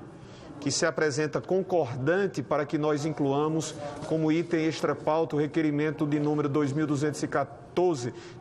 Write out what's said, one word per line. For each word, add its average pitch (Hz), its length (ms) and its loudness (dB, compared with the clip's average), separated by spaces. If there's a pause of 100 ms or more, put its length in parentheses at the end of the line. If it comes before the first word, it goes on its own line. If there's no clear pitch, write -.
(600)
que 139 100 -2
se 170 160 0
apresenta 151 540 0
concordante 165 1040 0
para 151 220 0
que 160 120 -2
nós 147 280 2
incluamos 151 680 0 (340)
como 160 220 2
item 165 360 2
extra 147 280 0
pauta 156 440 0
o - 20 4
requerimento 151 640 0
de 147 140 2
número 147 300 2
dois 139 240 2
mil 156 120 0
duzentos 147 380 0
e 151 60 0
quatorze 147 840 0 (280)